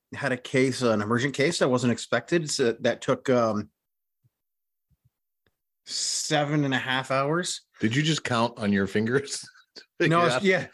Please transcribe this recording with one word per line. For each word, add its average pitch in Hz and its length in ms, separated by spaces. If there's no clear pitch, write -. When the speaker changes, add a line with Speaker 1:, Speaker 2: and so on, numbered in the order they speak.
Speaker 1:
I 123 40
had 135 140
a 123 60
case, 131 440
an 113 220
emergent 120 320
case 151 240
that 160 100
wasn't 123 240
expected. 147 560
So 117 320
that 117 200
took, - 280
um, 113 400
seven 147 800
and 139 80
a 127 60
half 127 320
hours. 143 520
Speaker 2:
Did 113 160
you 147 80
just 156 180
count 117 360
on 101 140
your 98 140
fingers 113 540
<laughs> - 600
to 170 80
Speaker 1:
No, 165 80
Speaker 2:
figure - 20
Speaker 1:
I 175 60
was, 165 100
Speaker 2:
out 131 100
Speaker 1:
yeah, 185 300